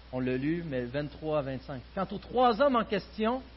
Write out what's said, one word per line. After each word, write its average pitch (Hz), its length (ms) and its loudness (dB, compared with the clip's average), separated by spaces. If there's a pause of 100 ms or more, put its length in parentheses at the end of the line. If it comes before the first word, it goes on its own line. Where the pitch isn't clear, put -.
(120)
on 127 80 -4
l'a 127 180 0
lu, 160 300 0
mais 127 180 -2
vingt-trois 147 540 -2
à - 20 -2
vingt-cinq. 131 400 -6 (140)
Quant 190 160 -2
aux 202 60 -6
trois 240 440 4
hommes 277 140 6
en 220 80 4
question, 220 580 -2 (160)